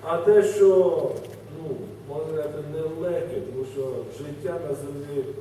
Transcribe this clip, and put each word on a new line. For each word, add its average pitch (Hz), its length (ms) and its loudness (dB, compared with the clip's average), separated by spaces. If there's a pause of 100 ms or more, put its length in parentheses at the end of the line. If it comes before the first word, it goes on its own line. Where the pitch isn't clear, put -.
А 165 140 0
те, 208 260 8
що, 202 260 6 (880)
ну, 156 180 -6 (320)
можна 156 240 -6
сказати, 151 260 -4 (140)
нелегке, 160 680 -4
тому 131 340 -6
що 135 80 -4 (360)
життя 147 500 -6
на 139 60 -2
землі 143 500 -6 (160)